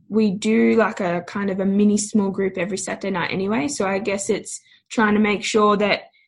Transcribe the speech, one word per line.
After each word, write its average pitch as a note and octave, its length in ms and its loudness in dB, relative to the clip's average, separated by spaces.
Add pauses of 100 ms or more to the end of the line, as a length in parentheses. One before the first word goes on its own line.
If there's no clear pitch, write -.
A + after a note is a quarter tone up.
we G#3+ 220 2
do, A3+ 440 2
like, A3 240 2
a F3 220 -2
kind G3 280 -6
of F#3+ 100 -4
a F#3+ 60 0
mini G#3 320 4
small G#3 320 0
group F#3+ 280 -4
every F#3 200 -4
Saturday G3 340 -8
night F3 200 -4
anyway. G#3+ 380 -2
So G#3 180 -2
I G3 120 -2
guess G3+ 300 -4
it's - 300 -6 (300)
trying G#3+ 240 2
to G#3 60 4
make G#3 240 0
sure G#3 340 4
that G3 240 0 (260)